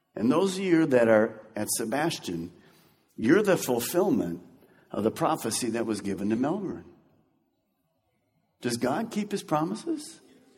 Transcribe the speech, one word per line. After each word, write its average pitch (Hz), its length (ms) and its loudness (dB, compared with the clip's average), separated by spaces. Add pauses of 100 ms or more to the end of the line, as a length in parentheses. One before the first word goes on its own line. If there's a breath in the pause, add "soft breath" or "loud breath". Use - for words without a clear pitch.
(160)
and 117 160 0
those 185 260 2
of 202 60 -4
you 165 220 4
that 123 240 4
are 110 320 4 (140)
at 107 160 -6
Sebastian, 110 800 -4 (680 soft breath)
you're 170 260 4
the 190 140 4
fulfillment 117 840 0 (500 soft breath)
of 101 140 -2
the 113 60 4
prophecy 139 580 -2
that 113 160 -2
was 104 160 -4
given 98 280 -4
to 113 60 2
Melbourne. 151 500 -4 (1700)
Does 120 160 -2
God 135 360 -2
keep 208 200 -4
his 202 120 -4
promises? 196 760 -4 (380)